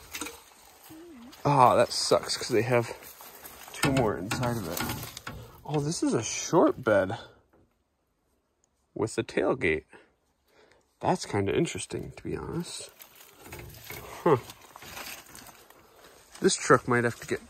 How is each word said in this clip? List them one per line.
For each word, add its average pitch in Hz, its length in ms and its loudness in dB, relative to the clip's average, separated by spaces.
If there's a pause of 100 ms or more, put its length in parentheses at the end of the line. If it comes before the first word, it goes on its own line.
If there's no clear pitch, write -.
(1500)
Ah, 127 300 8
that 113 160 4
sucks, - 460 0
'cause - 120 -6
they 110 140 4
have 120 320 2 (760)
two - 180 0
more 110 260 2
inside 117 400 -4
of 98 100 -6
it. - 680 -8 (300)
Oh, 151 160 0
this 147 220 -2
is 285 120 2
a 123 100 2
short - 600 2
bed 98 340 2 (1800)
with - 240 -4
a 113 60 0
tailgate. - 600 0 (1160)
That's - 240 0
kinda 98 280 0
interesting, - 600 -2
to - 100 -20
be 80 140 -4
honest. 69 520 -8 (1300)
Huh. 135 140 6 (2000)
This 190 160 4
truck - 320 4
might 120 160 4
have 117 160 0
to - 80 -14
get - 220 -4